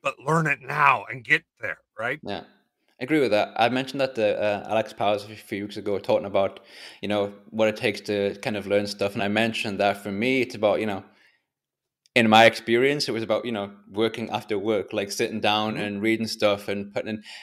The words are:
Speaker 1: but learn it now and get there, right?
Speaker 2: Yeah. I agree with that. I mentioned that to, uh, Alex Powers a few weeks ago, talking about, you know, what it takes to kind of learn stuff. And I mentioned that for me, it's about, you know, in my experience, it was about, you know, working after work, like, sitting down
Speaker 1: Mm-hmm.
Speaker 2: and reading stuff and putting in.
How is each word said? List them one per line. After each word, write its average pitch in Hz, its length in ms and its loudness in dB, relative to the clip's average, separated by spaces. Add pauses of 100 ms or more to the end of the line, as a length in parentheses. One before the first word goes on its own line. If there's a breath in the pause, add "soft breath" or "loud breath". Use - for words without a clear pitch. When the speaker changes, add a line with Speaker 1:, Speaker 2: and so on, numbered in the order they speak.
Speaker 1:
but 139 160 -4
learn 156 280 2
it 143 140 -2
now 135 480 2
and 120 140 -12
get 156 220 2 (140)
there, 98 200 -8 (200)
right? 127 240 -4
Speaker 2:
Yeah. 98 200 -8 (560)
I - 40 -6
agree 147 160 2
with 123 120 4
that. - 260 2
I 117 120 4
mentioned 131 320 -4
that 131 140 -2
to, 104 260 2
uh, 104 280 -2
Alex 110 240 0
Powers 104 320 0
a 107 100 -16
few 101 300 -8
weeks 104 120 -12
ago, 101 220 -4
talking 101 280 0
about, 98 320 0 (420 loud breath)
you - 60 -8
know, 104 260 0 (160)
what 110 180 2
it 107 100 0
takes 110 240 -2
to 101 420 -2
kind 117 140 -4
of 95 100 -8
learn 101 200 2
stuff. 101 280 -4
And 110 80 -2
I 101 40 0
mentioned 107 520 -2
that 101 240 2
for 104 80 -6
me, 123 300 0
it's 117 140 -4
about, 104 240 2
you 110 60 -2
know, 98 180 -6 (1120 soft breath)
in 113 140 6
my 110 160 10
experience, 127 640 2
it 113 40 -2
was 113 100 -4
about, 104 220 -2
you 123 80 -4
know, 101 180 -4 (180)
working 110 420 -2
after 107 280 -4
work, 104 340 -2
like, 101 180 -4
sitting 113 300 -4
down 107 340 0
Speaker 1:
Mm-hmm. 92 60 -6
Speaker 2:
and 104 200 -6
reading 113 260 0
stuff 104 400 0
and 101 260 -6
putting - 160 -6
in. 107 140 -8 (200 loud breath)